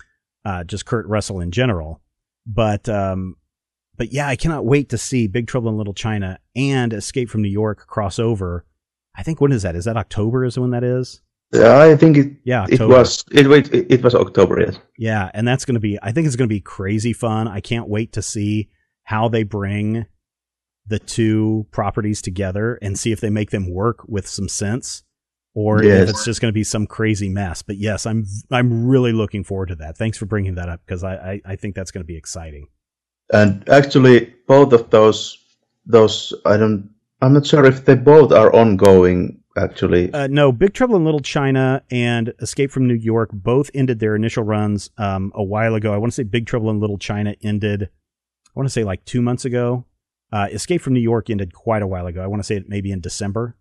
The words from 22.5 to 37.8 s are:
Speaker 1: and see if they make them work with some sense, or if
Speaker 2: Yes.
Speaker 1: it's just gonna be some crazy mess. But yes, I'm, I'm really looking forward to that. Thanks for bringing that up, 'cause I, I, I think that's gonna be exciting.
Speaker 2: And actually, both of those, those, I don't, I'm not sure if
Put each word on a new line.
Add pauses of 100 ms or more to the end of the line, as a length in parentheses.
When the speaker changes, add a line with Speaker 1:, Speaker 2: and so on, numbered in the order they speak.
Speaker 1:
and
see
if
they
make
them
work
with
some
sense, (500)
or
if
Speaker 2:
Yes.
Speaker 1:
it's
just
gonna
be
some
crazy
mess.
But
yes,
I'm, (260)
I'm
really
looking
forward
to
that.
Thanks
for
bringing
that
up,
'cause
I,
I,
I
think
that's
gonna
be
exciting. (640)
Speaker 2:
And
actually, (140)
both
of
those, (480)
those, (120)
I
don't, (320)
I'm
not
sure
if